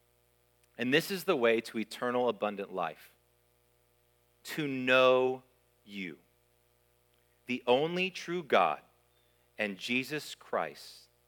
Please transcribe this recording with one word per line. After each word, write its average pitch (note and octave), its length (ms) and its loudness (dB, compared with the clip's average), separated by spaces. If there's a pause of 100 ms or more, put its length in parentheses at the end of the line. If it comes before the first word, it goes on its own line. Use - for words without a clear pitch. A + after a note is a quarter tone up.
(760)
"And B2 160 -2
this E3 200 2
is F3+ 100 -6
the F3 140 0
way A#2 240 4
to - 180 -8
eternal B2 500 -2
abundant G2 460 -4
life, E2 360 -6 (1300)
to D#3 220 -6
know B2+ 800 4 (400)
you, G2 340 -12 (1300)
the B2 180 -6
only E3+ 460 2
true F3 320 -8
God, F2+ 380 2 (760)
and G2+ 220 -6
Jesus C3 560 -6
Christ, - 760 -10 (200)